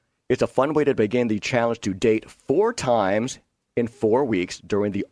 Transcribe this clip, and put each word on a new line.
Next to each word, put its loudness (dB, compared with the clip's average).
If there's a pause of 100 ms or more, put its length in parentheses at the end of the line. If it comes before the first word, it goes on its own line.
(280)
it's 0
a 2
fun 0
way 2
to 2
begin 0
the -2
challenge -2
to -4
date 0
four 0
times 0 (380)
in 0
four 0
weeks -2
during -2
the -4